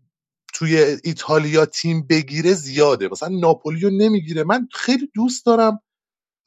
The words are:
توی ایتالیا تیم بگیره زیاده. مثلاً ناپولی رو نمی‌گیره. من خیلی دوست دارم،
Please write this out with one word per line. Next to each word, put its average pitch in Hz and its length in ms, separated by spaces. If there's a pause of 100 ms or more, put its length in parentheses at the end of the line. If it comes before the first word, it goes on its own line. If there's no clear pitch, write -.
(580)
توی 156 460
ایتالیا 156 640
تیم 160 440
بگیره 160 440
زیاده. 135 580
مثلاً 151 180
ناپولی 165 520
رو 196 80
نمی‌گیره. 196 540
من 240 300
خیلی 277 420
دوست 247 300
دارم، 226 340 (680)